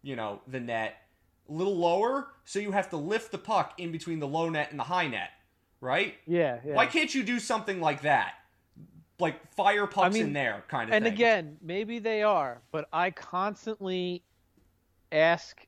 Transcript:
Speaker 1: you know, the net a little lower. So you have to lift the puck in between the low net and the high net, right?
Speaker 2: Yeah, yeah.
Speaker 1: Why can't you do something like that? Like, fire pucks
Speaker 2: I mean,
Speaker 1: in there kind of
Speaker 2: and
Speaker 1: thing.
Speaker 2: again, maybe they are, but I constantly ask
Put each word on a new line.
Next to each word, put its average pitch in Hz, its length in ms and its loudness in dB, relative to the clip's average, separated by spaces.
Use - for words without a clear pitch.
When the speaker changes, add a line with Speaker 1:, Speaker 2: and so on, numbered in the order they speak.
Speaker 1:
you 139 120 -8
know, 107 320 -6
the 131 140 -6
net 113 380 -2
a 147 40 -12
little 185 240 0
lower. 208 520 2
So - 160 -6
you 208 100 -6
have 190 200 0
to 165 60 -6
lift 202 360 -4
the 190 60 -8
puck 196 400 0
in 175 120 -6
between 160 300 -6
the 143 80 -4
low 160 200 0
net 151 220 -2
and 143 80 -10
the 123 60 -4
high 170 240 0
net, 98 220 -6
right? 160 340 0
Speaker 2:
Yeah, 151 380 2
yeah. 147 100 -4
Speaker 1:
Why 240 120 6
can't 311 260 0
you 262 120 0
do 240 160 0
something 214 400 -2
like 147 220 0
that? 135 320 2
Like, - 360 -2
fire 202 320 4
pucks 196 200 4
Speaker 2:
I - 20 6
mean, 208 200 2
Speaker 1:
in 143 40 -2
there 120 340 -2
kind 113 240 -4
of - 40 4
Speaker 2:
and 214 100 4
Speaker 1:
thing. 226 80 2
Speaker 2:
again, 202 500 4
maybe 208 380 -6
they 214 240 0
are, 143 360 2
but 151 200 -6
I 175 180 2
constantly 185 1120 -6
ask 165 560 2